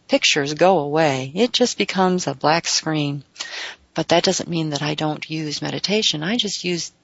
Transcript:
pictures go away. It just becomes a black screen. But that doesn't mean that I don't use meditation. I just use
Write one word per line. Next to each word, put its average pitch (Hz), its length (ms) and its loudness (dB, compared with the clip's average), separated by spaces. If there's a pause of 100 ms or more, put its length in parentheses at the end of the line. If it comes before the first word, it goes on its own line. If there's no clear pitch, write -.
pictures 151 460 2
go 175 260 6
away. 143 540 0
It 233 180 2
just - 260 2
becomes 185 480 2
a 139 80 -2
black 151 320 2
screen. 147 580 -2 (680)
But 165 140 -2
that 170 140 4
doesn't - 260 0
mean 160 220 -2
that 143 120 -4
I 151 120 -2
don't 151 340 -4
use 156 340 -6
meditation. 151 600 -2
I 196 140 -2
just 214 260 -4
use 175 300 -4 (120)